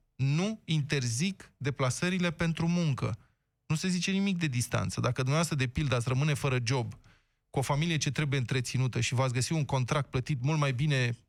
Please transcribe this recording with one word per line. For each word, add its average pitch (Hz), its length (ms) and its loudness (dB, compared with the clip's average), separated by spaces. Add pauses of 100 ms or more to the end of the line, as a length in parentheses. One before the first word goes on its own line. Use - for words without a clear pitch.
(140)
nu 165 500 0
interzic 143 920 -2
deplasările 175 720 0
pentru 165 380 -2
muncă. 156 500 0 (480)
Nu 156 100 0
se 185 120 -4
zice 180 220 0
nimic 196 280 2
de 170 80 0
distanță. 120 540 -2
Dacă 117 160 0
dumneavoastră, 151 400 2
de 131 100 2
pildă, 131 280 0
ați 120 140 0
rămâne 139 260 2
fără 131 300 0
job, 123 280 0 (580)
cu - 80 -2
o 135 40 2
familie 156 340 2
ce 143 140 0
trebuie 143 280 0
întreținută 127 600 0
și 113 140 0
v-ați 131 180 2
găsi 131 200 -2
un 160 120 0
contract 135 460 0
plătit 127 320 -2
mult 151 160 2
mai 143 140 2
bine 127 460 0 (100)